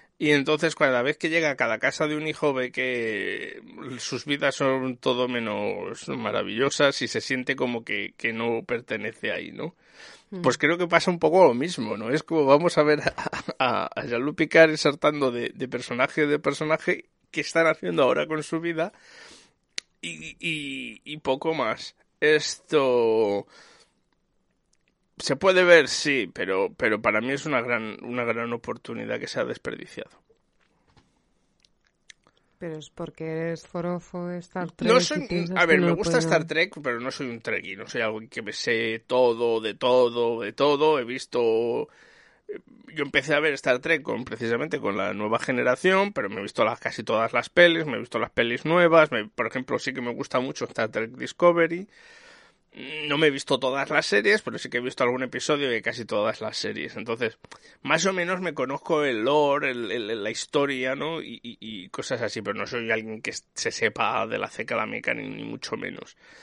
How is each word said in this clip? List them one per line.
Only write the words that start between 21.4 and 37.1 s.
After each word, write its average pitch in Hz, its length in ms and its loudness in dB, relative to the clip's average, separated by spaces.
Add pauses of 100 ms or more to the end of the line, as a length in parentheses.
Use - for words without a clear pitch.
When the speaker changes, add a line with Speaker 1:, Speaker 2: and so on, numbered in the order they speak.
Speaker 1:
más. 123 420 -4 (240)
Esto 120 1300 2 (1700)
se - 160 -2
puede 185 300 4
ver, 165 240 10
sí, 127 440 -2
pero, 95 440 -2
pero 110 240 2
para 107 180 2
mí 123 140 -2
es 143 120 -6
una 139 160 0
gran, 110 440 -4
una 120 180 -4
gran 117 300 -4
oportunidad 113 640 -8
que - 80 -10
se - 140 -4
ha - 20 0
desperdiciado. - 680 -10 (2500)
Speaker 2:
Pero 165 200 -10
es 151 120 -18
porque 160 360 -12
eres 160 420 -6
forofo 175 600 -6
de 175 120 -8
Star 175 320 -8
Trek - 180 0
Speaker 1:
No 240 80 8
Speaker 2:
y 269 40 4
Speaker 1:
soy, 294 260 -2
Speaker 2:
piensas 175 300 -2
Speaker 1:
a 170 40 6
Speaker 2:
que 175 60 4
Speaker 1:
ver, 165 120 6
Speaker 2:
no 175 80 4
Speaker 1:
me 170 40 4
Speaker 2:
lo 170 60 0
Speaker 1:
gusta 175 160 -2
Speaker 2:
pueden 160 120 4
Speaker 1:
Star 165 160 4
Speaker 2:
ver. 165 60 -8
Speaker 1:
Trek, 165 340 -2
pero 123 200 -2
no 131 100 -6